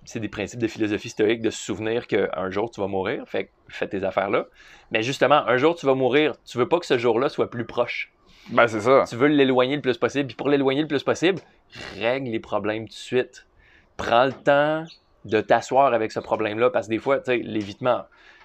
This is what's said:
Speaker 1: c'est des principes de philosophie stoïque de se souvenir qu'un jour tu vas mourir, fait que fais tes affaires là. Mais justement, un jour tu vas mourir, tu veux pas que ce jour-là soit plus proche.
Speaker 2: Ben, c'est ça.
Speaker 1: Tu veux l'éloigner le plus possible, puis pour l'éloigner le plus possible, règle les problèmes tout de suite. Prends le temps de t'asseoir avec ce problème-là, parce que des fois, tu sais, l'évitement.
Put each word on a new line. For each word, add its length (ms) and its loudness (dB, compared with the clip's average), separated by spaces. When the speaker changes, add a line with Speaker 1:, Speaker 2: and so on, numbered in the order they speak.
Speaker 1:
c'est 140 -12
des 100 -6
principes 320 -8
de 60 0
philosophie 420 -4
stoïque 320 0
de 100 0
se 120 -12
souvenir 460 -6
qu'un 420 -2
jour 200 -4
tu 100 -14
vas 80 -2
mourir, 400 -4
fait 180 -6
que 40 -20
fais 180 -8
tes 160 -6
affaires 260 -2
là. 180 -2
Mais 120 -2
justement, 440 2
un 100 4
jour 200 2
tu 100 -4
vas 80 4
mourir, 400 2
tu 140 -8
veux 100 2
pas 120 2
que 60 -14
ce 120 2
jour-là 300 2
soit 200 -2
plus 160 -8
proche. 480 -4
Speaker 2:
Ben, 160 6
c'est 140 -2
ça. 280 6
Speaker 1:
Tu 60 -10
veux 140 4
l'éloigner 480 4
le 60 -6
plus 160 0
possible, 280 0
puis 100 -16
pour 120 -2
l'éloigner 340 2
le 60 -2
plus 160 -2
possible, 340 0
règle 300 -2
les 100 -4
problèmes 440 -4
tout 40 -16
de 60 -20
suite. 520 -4
Prends 280 2
le 80 0
temps 520 2
de 140 2
t'asseoir 540 2
avec 160 0
ce 80 -6
problème-là, 520 0
parce 160 -4
que 60 -4
des 60 -2
fois, 200 0
tu 80 -8
sais, 100 0
l'évitement. 680 -4